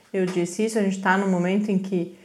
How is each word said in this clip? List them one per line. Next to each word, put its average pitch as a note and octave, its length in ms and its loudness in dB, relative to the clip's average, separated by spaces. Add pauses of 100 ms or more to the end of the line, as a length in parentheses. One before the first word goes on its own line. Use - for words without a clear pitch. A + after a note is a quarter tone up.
(120)
eu F#3+ 140 0
disse F3+ 380 -2
isso, A3 120 -2
a G#3+ 60 2
gente F#3+ 180 0
tá F#3 160 2
num G3 120 0
momento F#3+ 420 2
em F#3+ 80 2
que F#3 460 -4